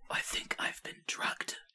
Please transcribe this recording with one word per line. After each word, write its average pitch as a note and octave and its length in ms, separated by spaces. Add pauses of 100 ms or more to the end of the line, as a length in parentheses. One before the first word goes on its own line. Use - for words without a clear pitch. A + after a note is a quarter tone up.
I - 120
think - 380
I've - 240
been - 240
drugged. - 500 (180)